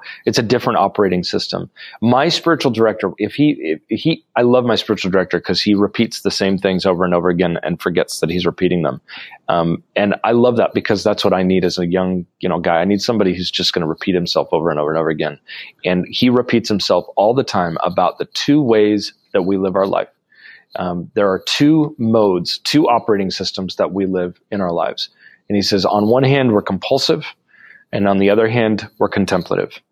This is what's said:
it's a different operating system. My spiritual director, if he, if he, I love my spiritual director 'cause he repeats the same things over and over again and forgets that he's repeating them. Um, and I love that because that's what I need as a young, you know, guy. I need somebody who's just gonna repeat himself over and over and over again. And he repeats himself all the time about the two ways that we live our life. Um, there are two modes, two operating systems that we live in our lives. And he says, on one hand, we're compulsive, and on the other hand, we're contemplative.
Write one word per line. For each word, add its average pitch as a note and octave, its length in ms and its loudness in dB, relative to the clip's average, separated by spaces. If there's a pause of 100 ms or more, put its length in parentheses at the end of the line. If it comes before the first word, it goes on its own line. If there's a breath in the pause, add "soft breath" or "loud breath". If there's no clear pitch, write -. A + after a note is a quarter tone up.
(240 loud breath)
it's A#2 160 0
a - 20 0
different A#2+ 380 0
operating F#2 460 2
system. F#2 440 -6 (320 loud breath)
My B2+ 280 2
spiritual D#3+ 420 0
director, G#2+ 460 0
if G#2 160 -4
he, D#2+ 460 0 (100)
if - 100 -2
he, - 240 -2 (140)
I A#2+ 60 2
love B2 200 4
my A#2 120 0
spiritual G2 360 -2
director F2 300 -2
'cause F#2 200 -4
he G#2 120 2
repeats G2+ 480 -2
the G2 100 -2
same G2 260 0
things F#2 280 0
over F2+ 180 0
and F2+ 100 0
over F2 140 0
again F2 360 0
and E2+ 180 -4
forgets - 400 -2
that D#2+ 80 -2
he's F2 160 -2
repeating F2 380 0
them. C2+ 180 -4 (480 loud breath)
Um, - 340 0 (100)
and G2+ 300 0
I A2 80 2
love A#2+ 240 4
that A2 180 0
because G2+ 300 -2
that's G#2 220 0
what F#2+ 80 4
I F#2 100 2
need F#2 220 2
as F2 120 -2
a F2+ 80 -2
young, F#2 400 -2 (140)
you F#2+ 80 -4
know, E2+ 140 -2
guy. E2+ 160 2
I E2+ 80 2
need G2+ 160 2
somebody G2+ 340 0
who's F2+ 160 -6
just - 220 -4
gonna E2+ 140 -2
repeat E2+ 280 -2
himself F2 380 -2
over E2 160 0
and D2+ 100 -2
over D2+ 120 0
and D#2+ 60 0
over D#2+ 120 0
again. D2+ 280 -4 (460 loud breath)
And F3+ 260 0
he B2 200 2
repeats A#2+ 400 0
himself F#2 380 0 (100)
all G#2 160 4
the C3 100 0
time F2 400 -2
about F2+ 360 0
the - 60 -6
two - 360 0
ways G#2+ 500 2 (220)
that G2+ 80 2
we F#2+ 160 0
live F#2+ 180 -2
our G2 100 2
life. F2+ 220 -2 (680 loud breath)
Um, F2 400 -6
there G2+ 160 2
are F#2+ 160 -2
two D3+ 500 2
modes, G#2+ 600 0
two - 280 2
operating G2+ 440 0
systems - 460 -8
that F2 160 0
we G2 120 -2
live F2+ 340 -4 (120)
in G2+ 100 -4
our F2+ 100 -2
lives. - 380 -4 (400 soft breath)
And G#2 60 0
he G2 80 2
says, F#2+ 220 0
on G#2 220 2
one B2+ 180 4
hand, C3+ 260 4
we're G#2 100 4
compulsive, C3+ 640 -2 (680 loud breath)
and G2+ 160 0
on G2 120 2
the G2 100 4
other A2 180 4
hand, A2 400 0 (120)
we're G2+ 100 0
contemplative. F2 720 -2 (100)